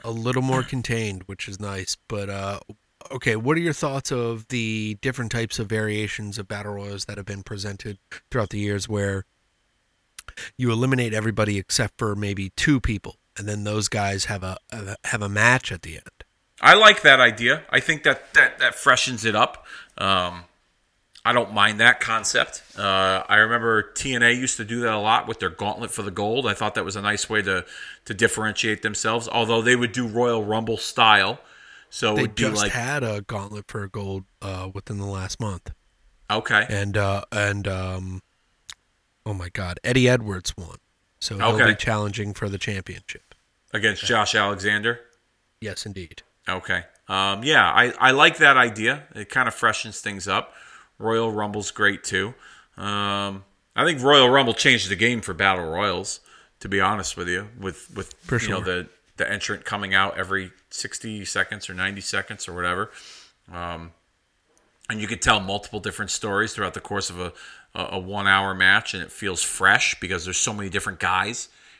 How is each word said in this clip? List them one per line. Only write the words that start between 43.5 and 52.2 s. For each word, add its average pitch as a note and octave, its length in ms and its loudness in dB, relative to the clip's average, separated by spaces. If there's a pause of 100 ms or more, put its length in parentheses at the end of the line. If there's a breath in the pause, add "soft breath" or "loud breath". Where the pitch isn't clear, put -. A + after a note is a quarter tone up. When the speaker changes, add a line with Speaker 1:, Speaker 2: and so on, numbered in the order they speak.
Speaker 2:
Against G#2+ 280 0
Speaker 1:
Okay. G2+ 60 -4
Speaker 2:
Josh A2 260 2
Alexander? G#2 640 2 (600)
Speaker 1:
Yes, G2+ 240 -8
indeed. F#2+ 380 -14 (260)
Speaker 2:
Okay. F#2 360 -4 (220)
Um, G2 380 0
yeah, C3 260 6
I, A#2+ 300 4
I B2+ 120 8
like D3+ 260 6
that C#3+ 180 8
idea. A#2+ 460 2 (120)
It G#2 140 -12
kinda B2 220 0
freshens A2 500 -2
things G2 260 -8
up. G2 280 -2 (460 loud breath)
Royal A2+ 300 0
Rumble's G#2 400 -4
great, G2+ 320 0
too. G2 320 -2 (420 loud breath)